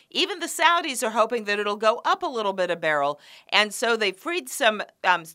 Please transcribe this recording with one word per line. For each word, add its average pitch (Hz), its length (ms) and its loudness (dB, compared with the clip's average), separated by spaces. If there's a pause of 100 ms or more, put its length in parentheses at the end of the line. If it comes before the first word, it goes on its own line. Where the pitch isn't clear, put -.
(100)
even 349 300 -2
the 330 60 -4
Saudis 320 560 0
are 233 80 -2
hoping 226 340 0
that 202 140 0
it'll 208 180 -2
go 220 280 2
up 370 180 0
a 349 60 -4
little 220 240 -2
bit 180 180 0
a 170 60 0
barrel, 147 420 0 (300)
and 208 240 4
so 233 240 0
they 208 160 0
freed 320 360 -8
some, 214 340 0 (200)
um, 180 220 2 (100)